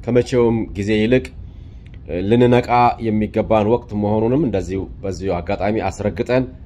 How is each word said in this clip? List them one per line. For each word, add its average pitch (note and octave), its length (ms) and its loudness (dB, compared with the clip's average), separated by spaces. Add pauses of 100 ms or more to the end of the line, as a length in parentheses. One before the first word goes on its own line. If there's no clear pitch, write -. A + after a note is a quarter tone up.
ከመቼውም A#2+ 560 2 (160)
ጊዜ G2+ 220 -4
ይልቅ A#2+ 300 2 (1000)
ልንነቃ A#2+ 460 4 (300)
የሚገባን G#2+ 680 0
ወቅት A#2+ 260 0
መሆኑንም A2 500 0
እንደዚሁ F#2+ 360 -2 (180)
በዚሁ F#2+ 340 -4
አጋጣሚ F#2 500 -2
አስረግጠን G#2 640 -2 (220)